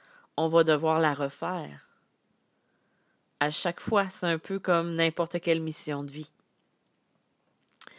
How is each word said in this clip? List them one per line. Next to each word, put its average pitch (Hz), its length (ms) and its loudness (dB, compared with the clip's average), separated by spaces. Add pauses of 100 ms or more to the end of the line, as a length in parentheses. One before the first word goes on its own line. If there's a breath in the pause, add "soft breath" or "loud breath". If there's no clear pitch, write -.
(360 soft breath)
on 160 120 0
va 165 160 6
devoir 156 360 4
la 156 160 2
refaire. 147 720 -6 (1500)
À 147 100 2
chaque 175 300 -2
fois, 202 320 0
c'est - 160 -2
un 165 100 2
peu 196 220 -8
comme 170 340 0
n'importe 165 460 0
quelle 165 220 0
mission 151 420 -4
de 139 80 -10
vie. 147 180 -14 (1700 loud breath)